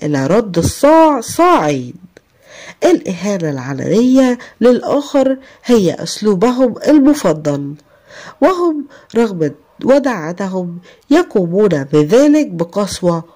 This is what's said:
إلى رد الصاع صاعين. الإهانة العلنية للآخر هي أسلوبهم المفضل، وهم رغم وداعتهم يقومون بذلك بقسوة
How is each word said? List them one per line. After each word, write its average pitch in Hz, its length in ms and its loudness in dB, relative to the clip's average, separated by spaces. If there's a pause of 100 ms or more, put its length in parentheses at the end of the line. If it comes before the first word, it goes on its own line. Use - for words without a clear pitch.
إلى 139 240 -2
رد 190 300 0
الصاع 294 640 2
صاعين. 156 720 0 (880)
الإهانة 190 680 -2
العلنية 190 880 0 (240)
للآخر 262 760 0 (280)
هي 202 280 2
أسلوبهم 214 840 -2 (120)
المفضل، 156 840 0 (680)
وهم 330 440 0 (300)
رغم 190 360 -2 (320)
وداعتهم 185 960 -2 (320)
يقومون 196 720 0
بذلك 240 640 2
بقسوة 170 760 -4 (120)